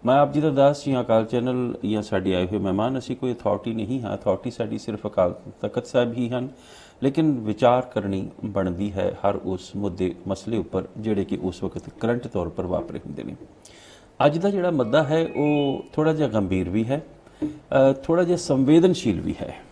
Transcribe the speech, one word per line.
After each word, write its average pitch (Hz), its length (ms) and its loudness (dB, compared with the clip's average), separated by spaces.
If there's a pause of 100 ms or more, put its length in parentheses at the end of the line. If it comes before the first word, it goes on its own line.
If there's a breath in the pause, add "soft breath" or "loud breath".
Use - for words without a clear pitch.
ਮੈਂ 123 100 4
ਆਪ 143 180 4
ਜੀ 147 80 2
ਦਾ 156 80 2
ਦਾਸ 139 360 4
ਜਾਂ 131 180 0
ਅਕਾਲ 113 220 4
ਚੈਨਲ 123 500 -2 (160)
ਜਾਂ 107 100 0
ਸਾਡੇ 95 340 0
ਆਏ 92 100 2
ਹੋਏ 98 140 -2
ਮਹਿਮਾਨ, 104 380 0
ਅਸੀਂ 123 180 -6
ਕੋਈ 127 180 -4
ਅਥਾਰਟੀ 107 400 -2
ਨਹੀਂ 113 280 -4
ਹਾਂ। 101 140 -4
ਅਥਾਰਟੀ 117 360 -2
ਸਾਡੀ 113 260 -6
ਸਿਰਫ 104 300 -8
ਅਕਾਲ 90 320 2 (220)
ਤਖਤ 120 260 -6
ਸਾਹਿਬ 120 260 2
ਹੀ 120 160 -2
ਹਨ, 123 200 -4 (540 loud breath)
ਲੇਕਿਨ 151 280 2
ਵਿਚਾਰ 120 500 2
ਕਰਨੀ 98 480 -4 (160)
ਬਣਦੀ 98 460 -2
ਹੈ 92 260 -2 (120)
ਹਰ 101 60 0
ਉਸ 92 400 -8
ਮੁੱਦੇ, 98 400 -2 (120)
ਮਸਲੇ 107 300 -4
ਉੱਪਰ 92 260 -2 (140)
ਜਿਹੜੇ 107 280 0
ਕਿ - 160 -4
ਉਸ 90 220 -4
ਵਕਤ - 260 -8
ਕਰੰਟ 120 380 -2
ਤੌਰ 87 220 -4
ਪਰ 92 160 -6
ਵਾਪਰੇ 82 340 -4
ਹੁੰਦੇ 69 240 -10
ਨੇ। - 120 -10 (920 loud breath)
ਅੱਜ 180 120 4
ਦਾ 196 120 0
ਜਿਹੜਾ 180 220 0
ਮੁੱਦਾ 135 320 2
ਹੈ 160 320 2
ਉਹ 147 580 0
ਥੋੜ੍ਹਾ 156 200 2
ਜਿਹਾ 151 140 0
ਗੰਭੀਰ 95 420 0
ਵੀ 110 160 0
ਹੈ, 139 180 -2 (400 loud breath)
ਅ, 302 40 -2 (560 loud breath)
ਥੋੜ੍ਹਾ 170 200 2
ਜਿਹਾ 170 140 2
ਸੰਵੇਦਨਸ਼ੀਲ 139 840 4
ਵੀ - 200 -4
ਹੈ - 140 -10 (160)